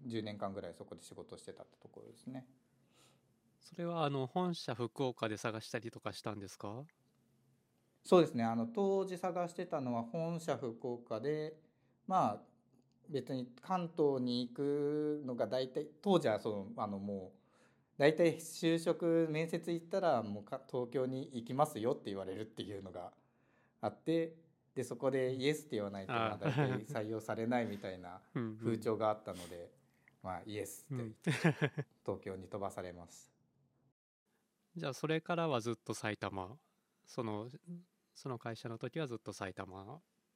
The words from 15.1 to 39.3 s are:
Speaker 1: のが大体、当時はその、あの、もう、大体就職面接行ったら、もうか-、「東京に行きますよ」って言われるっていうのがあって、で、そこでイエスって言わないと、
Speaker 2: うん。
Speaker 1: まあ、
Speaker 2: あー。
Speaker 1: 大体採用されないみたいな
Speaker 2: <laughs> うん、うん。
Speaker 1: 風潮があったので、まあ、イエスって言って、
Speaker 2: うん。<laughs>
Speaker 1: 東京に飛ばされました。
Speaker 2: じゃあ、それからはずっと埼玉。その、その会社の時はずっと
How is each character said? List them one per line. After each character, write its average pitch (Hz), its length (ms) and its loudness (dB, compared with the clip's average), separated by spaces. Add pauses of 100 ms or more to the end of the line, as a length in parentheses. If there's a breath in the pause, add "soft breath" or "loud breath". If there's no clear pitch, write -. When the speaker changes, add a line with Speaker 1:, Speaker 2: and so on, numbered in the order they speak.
Speaker 1:
の 127 100 -4
が 117 120 2
大 131 220 0
体、 151 180 -2 (140)
当 190 180 8
時 135 80 2
は 107 120 4
そ 117 100 -2 (260)
の、 120 80 -2
あ 107 40 0
の、 101 100 -2
も 98 380 -6
う、 - 20 -20 (640 soft breath)
大 151 160 10
体 160 220 6
就 165 420 2
職 165 500 4
面 160 180 0
接 170 240 -2
行 165 120 -2
っ - 20 -18
た 190 160 0
ら、 139 220 4
も 104 180 -4
う - 20 -12
か-、 135 160 -6 (120)
「東 123 180 0
京 131 160 2
に 131 280 -4
行 117 120 -6
き 127 80 -6
ま 147 140 4
す - 100 -6
よ」 113 160 2
っ - 40 -2
て - 80 -16
言 98 120 -4
わ 95 80 -4
れ 95 80 -6
る 107 80 -6
っ 110 40 -6
て - 180 -10
い 98 160 -8
う - 20 -12
の 92 100 -12
が 90 220 -10 (680 soft breath)
あ - 80 0
っ 208 60 -12
て、 165 380 0 (400)
で、 127 100 -2
そ 117 120 -6
こ 135 160 2
で 131 240 4
イ 131 120 2
エ 151 60 6
ス - 140 -6
っ - 20 -14
て 123 60 -2
言 104 80 2
わ 98 80 -2
な 98 100 -6
い 95 60 -10
と、 127 60 -2
Speaker 2:
う - 20 4
ん。 - 40 4
Speaker 1:
ま 113 100 4
あ、 104 40 -2
Speaker 2:
あ 107 60 -6
ー。 - 0 -
Speaker 1:
大 131 460 2
体 - 0 - (200)
採 107 40 -4
用 110 120 -2
さ 107 140 -2
れ 113 100 0
な 120 160 4
い 110 60 0
み 101 100 -4
た 101 140 -6
い 92 80 -8
な 87 260 -12
Speaker 2:
<laughs> - 80 -20
う 135 60 0
ん、 120 40 0
う 113 100 -2
ん。 107 40 -12
Speaker 1:
風 113 200 0
潮 107 200 2
が 107 140 4
あ - 20 4
っ 107 100 -6
た 98 100 -8
の 87 140 -10
で、 85 220 -12 (540 soft breath)
ま 92 140 -4
あ、 85 100 -10
イ 104 100 -6
エ 101 80 -4
ス - 260 -14
っ 131 60 -4
て 120 60 -4
言 - 20 -4
っ 110 60 -6
て、 - 180 -4
Speaker 2:
う 143 40 4
ん。 - 0 -
<laughs> 147 520 2 (180)
Speaker 1:
東 98 200 -2
京 98 120 -6
に 95 120 -12
飛 104 120 -6
ば 98 120 -4
さ 101 100 -8
れ 90 120 -8
ま 85 140 -16
し - 200 -20
た。 - 40 -20 (1500)
Speaker 2:
じ 165 80 -6
ゃ 143 40 0
あ、 127 40 -4
そ - 120 -6
れ 160 160 2
か 175 140 0
ら 170 120 2
は 131 140 4
ず 117 120 0
っ - 20 -4
と - 180 -6
埼 107 240 -2
玉。 98 400 -4 (480)
そ - 180 -6
の、 107 240 -4 (680)
そ - 140 -10
の 120 100 -6
会 113 160 -6
社 120 140 -10
の 113 80 -8
時 131 220 -6
は 156 80 -2
ず 120 80 -6
っ 107 40 -6
と 101 140 -10